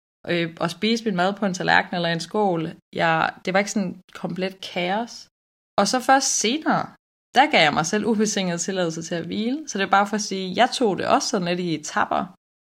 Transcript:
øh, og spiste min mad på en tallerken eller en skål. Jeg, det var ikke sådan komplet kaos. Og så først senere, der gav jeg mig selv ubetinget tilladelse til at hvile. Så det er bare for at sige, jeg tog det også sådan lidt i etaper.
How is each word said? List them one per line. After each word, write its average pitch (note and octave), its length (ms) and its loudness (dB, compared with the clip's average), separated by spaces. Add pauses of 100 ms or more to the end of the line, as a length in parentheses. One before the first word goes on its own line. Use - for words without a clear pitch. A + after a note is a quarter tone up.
(280)
øh, E3+ 320 -2
og E3 120 -2
spiste A3+ 340 0
min G3+ 100 -2
mad F#3 180 0
på G#3 120 -4
en F#3 80 -2
tallerken F3+ 420 2
eller E3+ 140 0
en E3+ 100 -2
skål. E3+ 520 -2 (220)
Jeg, E3 400 2 (120)
det F#3 80 -4
var G3 60 4
ikke G#3 120 -2
sådan F#3+ 300 -4 (120)
komplet F#3 480 -6
kaos. G3 680 -6 (500)
Og G3+ 100 4
så B3+ 120 0
først C4+ 400 4
senere, B3+ 460 0 (500)
der D4 160 6
gav G3 120 6
jeg D3 100 6
mig D3+ 120 0
selv G#3+ 200 -2
ubetinget G3+ 560 0
tilladelse F3 400 -2
til E3 140 -6
at E3 100 -4
hvile. A#3 440 -4
Så - 80 -8
det F#3+ 80 0
er F#3 40 -10
bare G3 180 4
for G#3+ 80 -4
at G3+ 60 -2
sige, F#3+ 340 -6
jeg B3 140 4
tog G3+ 280 2
det - 100 -4
også - 220 2
sådan F3+ 180 -2
lidt F3 120 -2
i F3 160 -2
etaper. - 600 -2 (260)